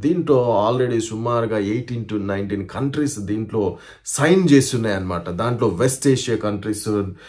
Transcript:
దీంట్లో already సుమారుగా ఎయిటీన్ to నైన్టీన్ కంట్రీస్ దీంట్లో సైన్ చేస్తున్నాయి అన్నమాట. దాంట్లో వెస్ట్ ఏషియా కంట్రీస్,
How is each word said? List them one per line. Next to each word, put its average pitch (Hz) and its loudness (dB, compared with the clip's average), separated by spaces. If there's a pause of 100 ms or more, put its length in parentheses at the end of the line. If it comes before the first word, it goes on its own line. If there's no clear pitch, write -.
దీంట్లో 151 2 (260)
already 120 0 (100)
సుమారుగా 113 -2 (140)
ఎయిటీన్ 123 -6
to 107 -2 (140)
నైన్టీన్ 98 -4
కంట్రీస్ 139 -2 (140)
దీంట్లో 107 -2 (540)
సైన్ 175 4
చేస్తున్నాయి 113 4
అన్నమాట. 90 -4 (140)
దాంట్లో 117 0 (120)
వెస్ట్ 135 0
ఏషియా 123 -2
కంట్రీస్, 104 -4 (400)